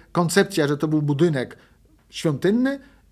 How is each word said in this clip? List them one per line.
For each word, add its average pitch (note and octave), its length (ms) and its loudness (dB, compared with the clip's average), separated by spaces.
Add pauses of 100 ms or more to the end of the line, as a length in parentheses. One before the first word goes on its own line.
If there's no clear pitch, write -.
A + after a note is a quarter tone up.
(120)
koncepcja, F3 560 2
że D3 80 -2
to D#3 120 -2
był D3+ 140 0
budynek C#3+ 540 0 (540)
świątynny, A3+ 680 -2 (340)